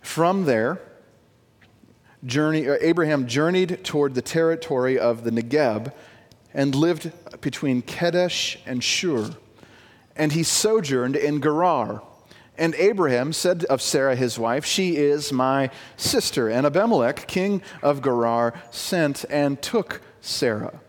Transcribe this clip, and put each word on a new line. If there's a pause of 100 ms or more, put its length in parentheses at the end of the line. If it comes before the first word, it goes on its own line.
From
there, (1500)
journey,
uh,
Abraham
journeyed
toward
the
territory
of
the
Negeb (600)
and
lived (280)
between
Kadesh
and
Shur. (840)
And
he
sojourned
in
Gerar. (560)
And
Abraham
said
of
Sarah
his
wife,
"She
is
my (260)
sister."
And
Abimelech,
king (180)
of
Gerar, (180)
sent
and
took (180)
Sarah.